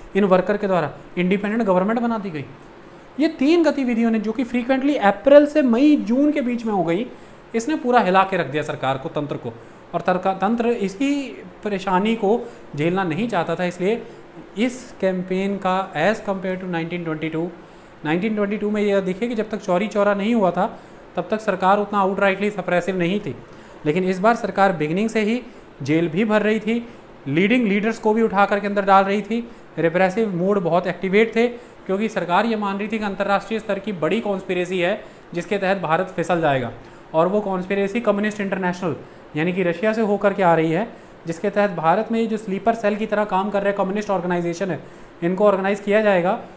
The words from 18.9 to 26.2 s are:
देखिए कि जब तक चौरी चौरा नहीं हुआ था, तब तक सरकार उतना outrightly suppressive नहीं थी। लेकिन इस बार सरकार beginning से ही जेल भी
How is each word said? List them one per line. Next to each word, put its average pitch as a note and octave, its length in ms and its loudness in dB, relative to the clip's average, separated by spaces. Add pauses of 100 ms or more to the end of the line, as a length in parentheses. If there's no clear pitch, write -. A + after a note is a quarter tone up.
देखिए F#3 300 -4
कि B3 60 -4
जब G#3+ 140 -4
तक A3 80 -6
चौरी F#3+ 300 0
चौरा G3+ 260 2
नहीं G3+ 220 0
हुआ F#3+ 160 4
था, F#3+ 280 -2 (360)
तब E3+ 160 -4
तक G#3+ 100 -2
सरकार F#3+ 380 2
उतना G#3 200 -2
outrightly G3 500 2
suppressive F#3 480 -2
नहीं F3+ 220 0
थी। D3 160 -8 (500)
लेकिन D#3 180 2
इस F#3 160 0
बार A3 160 4
सरकार G3 380 2
beginning E3 360 -2
से A3 120 0
ही A3+ 200 0 (420)
जेल D#3+ 260 2
भी F3+ 160 0